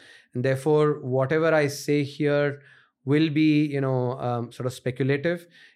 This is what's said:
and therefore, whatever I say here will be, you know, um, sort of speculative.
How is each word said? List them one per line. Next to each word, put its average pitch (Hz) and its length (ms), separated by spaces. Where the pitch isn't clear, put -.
and 123 100
therefore, 151 560
whatever 135 520
I 151 140
say 147 380
here 143 560
will 151 260
be, 151 360
you 139 140
know, 127 400
um, 120 320
sort 127 140
of 123 60
speculative. 139 760